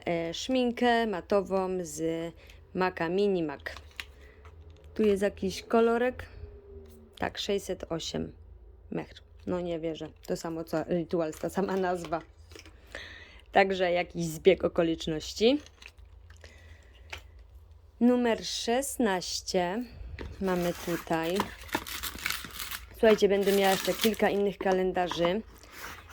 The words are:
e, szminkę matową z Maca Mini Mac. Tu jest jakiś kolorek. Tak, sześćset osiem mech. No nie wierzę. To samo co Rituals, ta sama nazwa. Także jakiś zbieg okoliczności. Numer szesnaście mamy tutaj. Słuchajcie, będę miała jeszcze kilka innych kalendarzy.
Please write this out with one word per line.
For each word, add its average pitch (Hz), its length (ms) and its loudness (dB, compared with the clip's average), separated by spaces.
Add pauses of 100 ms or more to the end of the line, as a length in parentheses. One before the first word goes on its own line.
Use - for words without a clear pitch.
e, 170 280 -2
szminkę 240 720 2
matową 185 760 0
z 165 500 -4 (420)
Maca 180 340 0
Mini 196 340 2
Mac. 147 180 -6 (1300)
Tu 220 80 0
jest 202 200 4
jakiś 196 400 -2
kolorek. 233 640 2 (960)
Tak, - 200 -6
sześćset 196 500 -4
osiem 160 440 -6 (580)
mech. 160 200 -6 (360)
No 180 140 -2
nie 170 180 -4
wierzę. 156 300 -6 (180)
To 180 100 -2
samo 165 280 -6
co 156 200 -2
Rituals, 165 540 -2
ta 170 100 -4
sama 190 280 0
nazwa. 170 460 -2 (1300)
Także 190 400 4
jakiś 170 340 -2
zbieg 160 380 6
okoliczności. 170 960 0 (2500)
Numer 240 440 4
szesnaście 208 1400 0 (560)
mamy 180 320 0 (140)
tutaj. 165 500 -2 (1500)
Słuchajcie, 214 380 6
będę 196 240 4
miała 196 200 6
jeszcze 185 220 0
kilka 208 360 4
innych 202 280 0
kalendarzy. 180 840 2 (720)